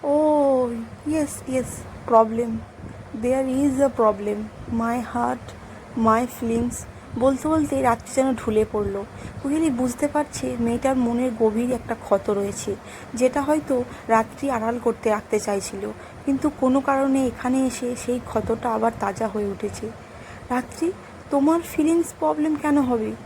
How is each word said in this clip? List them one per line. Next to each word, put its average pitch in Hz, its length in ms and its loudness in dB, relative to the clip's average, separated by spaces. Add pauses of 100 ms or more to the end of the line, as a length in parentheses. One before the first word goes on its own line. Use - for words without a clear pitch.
ও, 285 640 4 (380)
ইয়েস, 302 400 -2
ইয়েস, 254 180 0 (400)
প্রবলেম। 226 520 4 (640)
There 262 260 2
is 269 340 2
a 277 160 6
problem. 208 380 4 (440)
My 233 180 0
heart, 240 540 -4 (540)
my 226 200 6
feelings।" 233 500 -2 (440)
বলতে 262 280 2
বলতে 302 340 2
রাত্রি 233 340 0
যেন 262 200 4
ঢুলে 214 360 2
পড়ল। 202 320 -2 (400)
কুহেলি 311 260 2
বুঝতে 254 380 0
পারছে 294 520 -2
মেয়েটার 240 360 2
মনের 240 440 2
গভীর 226 320 2
একটা 233 240 -2
ক্ষত 202 340 0
রয়েছে, 202 460 -2 (380)
যেটা 254 280 2
হয়তো 277 420 2 (240)
রাত্রি 226 440 2
আড়াল 233 320 -2
করতে 226 260 0
রাখতে 208 300 0
চাইছিল, 202 520 -4 (340)
কিন্তু 277 240 2 (100)
কোনো 262 200 4
কারণে 269 480 2
এখানে 254 400 0
এসে 247 280 -4 (100)
সেই 247 200 0
ক্ষতটা 226 480 -2
আবার 220 260 2
তাজা 202 280 -2
হয়ে 208 180 -2
উঠেছে। 202 440 -6 (600)
"রাত্রি, 254 420 -2 (380)
তোমার 302 320 4
ফিলিংস 330 460 2 (120)
প্রবলেম 311 360 2
কেন 294 260 2
হবে? 233 300 0 (140)